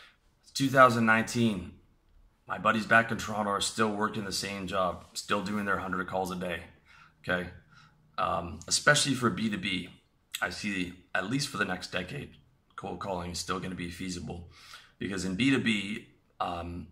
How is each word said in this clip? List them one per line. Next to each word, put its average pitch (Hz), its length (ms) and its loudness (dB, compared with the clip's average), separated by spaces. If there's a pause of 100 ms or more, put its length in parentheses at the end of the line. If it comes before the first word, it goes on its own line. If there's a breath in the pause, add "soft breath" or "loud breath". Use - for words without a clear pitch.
(420 loud breath)
It's - 100 -20
two 135 180 0
thousand 120 360 8
nineteen. 113 680 2 (760)
My 98 100 -6
buddies 107 300 2
back 113 240 6
in 101 80 -4
Toronto 104 320 -2
are 98 100 0
still 110 300 0
working 104 340 -2
the 95 60 -8
same 98 340 -4
job, 90 480 -2
still 104 300 0
doing 104 220 -2
their 95 120 2
hundred 92 300 -4
calls 92 240 -2
a 92 40 -6
day, 87 280 -4 (560 loud breath)
okay? 90 320 -2 (640 loud breath)
Um, 87 500 -2
especially 143 460 4
for 120 160 2
B 104 220 -2
two 98 80 -4
B, 90 300 -4 (520)
I 98 80 -2
see, 90 440 -4 (200)
at 95 160 -2
least 139 200 -2
for - 80 -8
the 101 80 0
next 90 260 -6
decade, 90 400 -6 (440)
cold 92 240 -8
calling 87 320 -4
is 85 60 -6
still 92 220 -4
gonna 92 160 -8
be 87 160 -6
feasible. 87 580 -8 (480 loud breath)
Because 90 280 -4
in 95 100 -2
B 131 160 4
two 127 80 6
B, 104 480 0 (320)
um, 87 520 -6